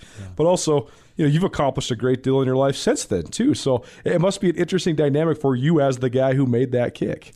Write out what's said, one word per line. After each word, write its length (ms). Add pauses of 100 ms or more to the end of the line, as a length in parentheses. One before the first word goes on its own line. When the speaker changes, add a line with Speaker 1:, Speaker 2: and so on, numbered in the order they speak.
(200)
Speaker 1:
Yeah. 160
Speaker 2:
But 100
also, 420 (280)
you 100
know, 60
you've 140
accomplished 440
a 60
great 260
deal 200
in 40
your 120
life 180
since 300
then, 180
too. 320
So 280 (200)
it 180
must 180
be 120
an 40
interesting 400
dynamic 460
for 140
you 260
as 160
the 140
guy 240
who 100
made 280
that 200
kick. 420